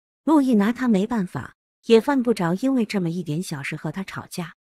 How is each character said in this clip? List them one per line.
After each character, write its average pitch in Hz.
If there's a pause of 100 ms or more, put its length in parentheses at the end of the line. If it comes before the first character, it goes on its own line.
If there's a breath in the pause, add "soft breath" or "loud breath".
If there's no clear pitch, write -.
(260)
陆 302
毅 254
拿 208
他 254
没 202
办 214
法， - (300)
也 226
犯 269
不 233
着 175
因 262
为 247
这 208
么 170
一 180
点 156
小 151
事 151
和 156
他 190
吵 -
架。 170 (160)